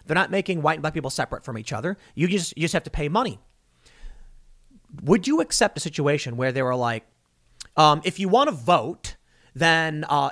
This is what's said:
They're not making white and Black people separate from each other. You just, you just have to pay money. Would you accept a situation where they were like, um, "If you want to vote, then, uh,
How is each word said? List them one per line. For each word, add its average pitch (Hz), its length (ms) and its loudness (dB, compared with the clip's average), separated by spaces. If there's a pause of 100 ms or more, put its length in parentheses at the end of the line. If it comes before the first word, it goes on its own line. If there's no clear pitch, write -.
They're 151 100 -2
not 180 160 2
making 190 300 -2
white 156 140 2
and 156 80 -8
Black 151 100 -2
people 139 160 -6
separate - 380 -6
from 120 100 -8
each 110 160 -8
other. 147 240 -6 (180)
You 165 140 0
just, 175 300 -2
you 156 60 -2
just 165 100 -2
have 175 100 -2
to 147 60 -14
pay 147 180 -2
money. 165 300 -2 (1600)
Would 180 240 2
you 302 140 0
accept - 380 -2
a - 20 -10
situation 143 560 -2
where 127 160 -2
they 131 80 -2
were 127 160 0
like, 117 300 -2 (680)
um, 151 300 6
"If 185 140 -4
you 190 100 -2
want 269 220 4
to 208 40 -6
vote, 131 640 0 (380)
then, 160 560 2
uh, 139 220 2